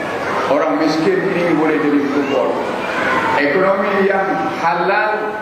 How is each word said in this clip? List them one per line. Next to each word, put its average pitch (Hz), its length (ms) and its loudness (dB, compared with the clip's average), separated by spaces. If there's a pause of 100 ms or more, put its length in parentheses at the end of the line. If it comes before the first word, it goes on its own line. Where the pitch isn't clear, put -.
(480)
Orang 294 320 0
miskin 185 400 2
ini 175 400 0
boleh 156 240 2
jadi 143 160 2 (160)
kufur. 131 400 0 (800)
Ekonomi 196 720 2
yang 190 160 0 (400)
halal 208 800 0